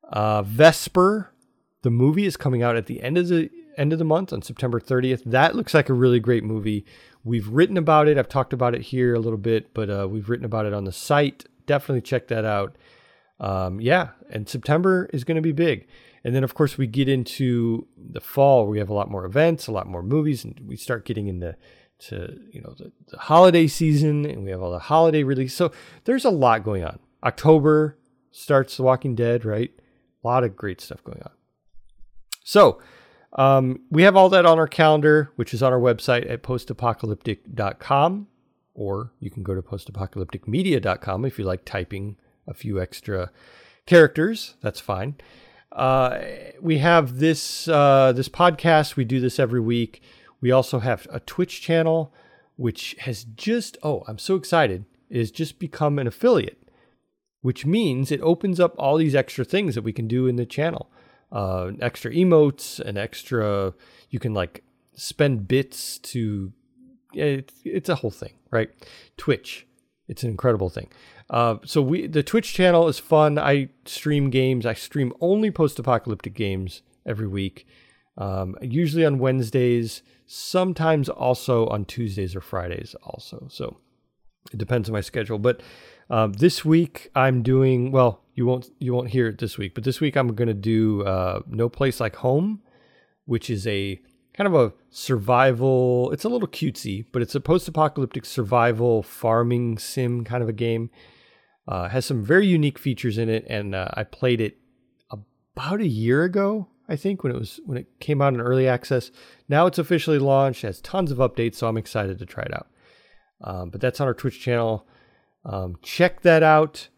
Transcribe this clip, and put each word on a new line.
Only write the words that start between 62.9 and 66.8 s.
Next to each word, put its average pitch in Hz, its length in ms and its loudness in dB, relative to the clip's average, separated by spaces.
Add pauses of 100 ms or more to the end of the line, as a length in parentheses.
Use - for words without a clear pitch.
extra, 101 760 -4 (360)
you 123 100 -6
can, 110 140 -6
like, 92 320 -6 (300)
spend 123 520 -2
bits - 520 -4
to, 104 520 -6 (640)